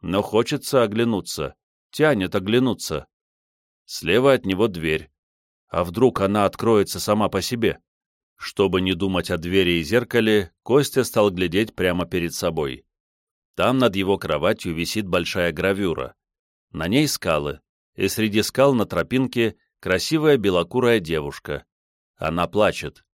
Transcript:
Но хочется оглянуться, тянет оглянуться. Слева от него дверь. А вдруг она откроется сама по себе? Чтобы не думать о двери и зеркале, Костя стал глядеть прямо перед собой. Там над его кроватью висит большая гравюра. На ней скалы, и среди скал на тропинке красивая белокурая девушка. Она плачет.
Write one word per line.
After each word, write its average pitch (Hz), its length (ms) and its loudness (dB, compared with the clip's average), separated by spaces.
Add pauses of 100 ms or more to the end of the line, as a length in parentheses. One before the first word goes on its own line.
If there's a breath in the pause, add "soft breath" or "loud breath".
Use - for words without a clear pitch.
Но 90 220 0
хочется 120 600 0
оглянуться, 104 720 -2 (360)
тянет 120 440 0
оглянуться. 104 720 -2 (760)
Слева 127 480 2
от 123 140 0
него 95 220 0
дверь. 80 420 -4 (580)
А 87 160 -2
вдруг 104 380 0
она 101 240 2
откроется 104 520 0
сама 104 300 0
по 95 140 -2
себе? 110 380 -2 (560)
Чтобы 92 440 0
не 92 140 0
думать 90 360 -2
о 90 60 -2
двери 87 440 2
и - 20 -2
зеркале, 110 680 0 (100)
Костя 131 420 2
стал 104 260 2
глядеть 90 440 -2
прямо 90 320 0
перед 85 260 -4
собой. 78 540 -4 (680)
Там 117 200 2
над 123 180 2
его 98 220 0
кроватью 82 580 -2
висит 85 320 -4
большая 87 460 -2
гравюра. 87 600 -2 (560)
На 80 180 -6
ней 143 180 2
скалы, 73 540 -4 (340)
и 95 140 -2
среди 107 340 0
скал 139 300 2
на 110 140 0
тропинке 120 680 -2 (240)
красивая 147 580 2
белокурая 107 600 2
девушка. 76 680 -6 (500)
Она 82 300 -2
плачет. 87 680 -2